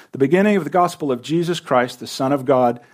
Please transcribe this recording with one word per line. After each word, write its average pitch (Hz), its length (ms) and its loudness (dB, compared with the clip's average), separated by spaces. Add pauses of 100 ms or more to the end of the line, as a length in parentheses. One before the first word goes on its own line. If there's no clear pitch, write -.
(140)
"The - 40 -12
beginning 185 380 2
of 180 80 0
the 143 60 -8
gospel 170 420 0
of 120 100 -4
Jesus 165 380 -2
Christ, 123 400 -2
the 110 80 -12
Son 135 240 -4
of 135 140 -2
God, 123 340 2 (140)